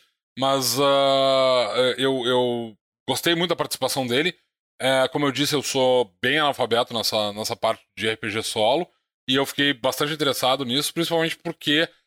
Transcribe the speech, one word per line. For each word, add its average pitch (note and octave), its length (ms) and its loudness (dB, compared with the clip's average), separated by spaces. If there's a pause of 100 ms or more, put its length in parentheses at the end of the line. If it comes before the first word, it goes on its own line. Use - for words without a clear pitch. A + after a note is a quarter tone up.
(380)
Mas, C3+ 400 0
ah, C3+ 960 4 (220)
eu, C3 300 0
eu A#2+ 500 0 (320)
gostei D3 260 0
muito E3+ 140 -2
da E3+ 80 0
participação C3+ 500 -4
dele. D3 320 -2 (420)
É, C3 280 2
como D3 180 -2
eu C3+ 60 0
disse, C3+ 220 -2
eu C3+ 80 0
sou B2+ 600 2
bem C3+ 160 0
analfabeto B2+ 540 0
nessa, G#2+ 400 -2
nessa G#2+ 240 -6
parte A2+ 260 -2 (140)
de G#2 100 -4
R A2 100 -2
P A2+ 120 -8
G G#2+ 140 -4
solo. B2 440 0 (420)
E C3 60 0
eu C3+ 100 2
fiquei C#3+ 300 0
bastante C3 400 -2
interessado C#3 500 -2
nisso, C3 300 -4
principalmente E3 420 -2
porque, D#3+ 500 -2 (200)